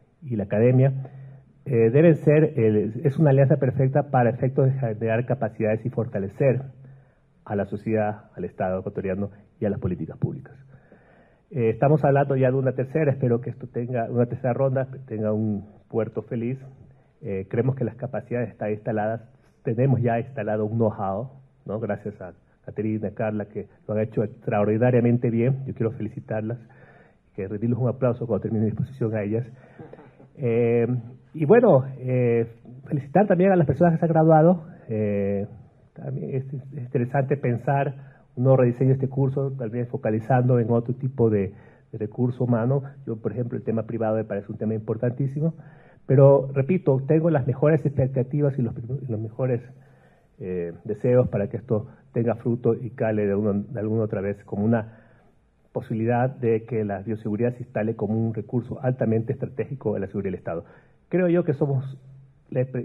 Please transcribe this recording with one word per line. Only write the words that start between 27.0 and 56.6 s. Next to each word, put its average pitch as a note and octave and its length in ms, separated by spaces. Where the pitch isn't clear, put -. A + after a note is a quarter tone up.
que G2 140
rendirles G#2+ 300
un B2 100
aplauso A#2 380
cuando G#2 160
termine A2 220
mi G#2+ 60
exposición - 440
a G#2+ 80
ellas. A2 240
Eh, A#2 500
y D#3+ 120
bueno, F#3 380
eh, A#2+ 480
felicitar D#3+ 400
también F#3+ 260
a F#3 40
las E3+ 100
personas E3+ 260
que D#3+ 60
se F3 80
han D#3+ 60
graduado. D#3+ 540
Eh, G2+ 580
también C#3 420
es, C3 160
es C3+ 320
interesante C3 520
pensar C#3 760
un B2 80
nuevo C3 140
rediseño B2+ 300
de C3 60
este C3 140
curso, C3+ 440
tal B2 180
vez A#2+ 180
focalizando A#2+ 680
en A#2 120
otro A#2 240
tipo A#2+ 340
de, G2+ 260
de A#2 60
recurso B2 460
humano. B2 380
Yo, A2+ 140
por G#2+ 120
ejemplo, A#2 260
el G#2+ 60
tema A2+ 180
privado A2 340
me A2 80
parece G#2 260
un G#2 80
tema A2 160
importantísimo, B2 800
pero C#3 460
repito, C#3 540
tengo D#3+ 240
las C#3 160
mejores D3+ 380
expectativas C#3 720
y C3 40
los, A2 120
los A2 120
mejores, A#2+ 400
eh, F2+ 340
deseos B2 440
para G#2 200
que - 80
esto G#2+ 320
tenga A2+ 240
fruto A#2 380
y B2+ 160
cale G#2+ 360
de, G2 80
uno, G#2 200
de G2+ 260
alguna A2 240
otra G#2+ 160
vez G2+ 240
como G2+ 200
una A2+ 340
posibilidad A#2 560
de A#2 360